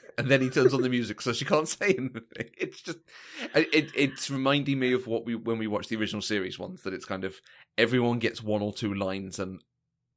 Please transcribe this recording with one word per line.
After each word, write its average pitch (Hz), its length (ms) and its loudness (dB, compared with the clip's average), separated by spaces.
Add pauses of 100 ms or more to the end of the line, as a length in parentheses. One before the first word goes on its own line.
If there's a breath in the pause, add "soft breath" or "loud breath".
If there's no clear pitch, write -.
(180)
And 131 120 0
then 135 120 6
he 127 80 2
turns 127 240 6
on 131 80 4
the 127 80 2
music, 117 320 -2
so 123 120 -2
she - 120 -4
can't 160 220 2
<laughs> - 120 -4
say 196 180 4
anything. 123 600 -8
It's - 240 -8
just, 170 160 -10 (580 loud breath)
it, 160 180 2
it, 151 220 4
it's 139 340 0
reminding 139 480 2
me 127 140 2
of 123 160 0
what 113 180 -2
we, 117 100 -2
when 113 220 -2
we 110 100 -4
watched 104 220 -2
the 113 60 -4
original 107 260 -2
series 98 380 -2
ones, 92 240 -10
that 95 100 -4
it's 85 120 -8
kind 92 180 -6
of, 95 160 -6 (380 loud breath)
everyone 120 420 4
gets 110 240 -2
one 107 180 0
or 104 120 -4
two 104 200 -2
lines 95 460 -4
and 95 240 -6 (540)